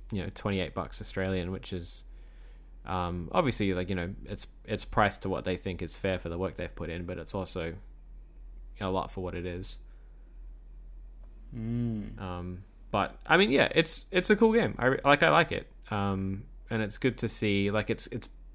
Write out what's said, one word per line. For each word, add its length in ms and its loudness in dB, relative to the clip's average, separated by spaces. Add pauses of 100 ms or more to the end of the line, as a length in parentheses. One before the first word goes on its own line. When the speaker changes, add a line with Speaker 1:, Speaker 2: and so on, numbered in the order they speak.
(120)
Speaker 1:
you 120 -2
know, 100 -4
twenty-eight 400 -2
bucks 260 -6
Australian, 520 -2
which 200 -8
is, 340 -6 (800)
um, 460 -2
obviously, 420 2
like, 140 0
you 80 -2
know, 180 -2 (120)
it's, 220 -8 (180)
it's 180 -4
priced 380 2
to 80 -4
what 160 -2
they 100 0
think 260 -6
is 140 -6
fair 220 0
for 120 -6
the 80 -4
work 180 -2
they've 180 -6
put 160 -6
in, 160 -6
but 140 -6
it's 160 -8
also 400 -2 (1040)
a 80 0
lot 220 0
for 120 -4
what 120 -4
it 100 -4
is. 320 -4 (1800)
Speaker 2:
Mm. 640 -4
Speaker 1:
Um, 440 -6 (280)
but 260 2 (100)
I 100 8
mean, 140 6
yeah, 220 6
it's, 380 2
it's 180 2
a 60 8
cool 180 8
game. 260 4
I 80 2
re-, 180 4
like, 180 8
I 60 8
like 220 6
it. 160 -4 (240)
Um, 520 0 (260)
and 120 0
it's 160 -4
good 220 2
to 100 0
see, 400 2
like, 200 2
it's, 180 0
it's 220 -6 (260)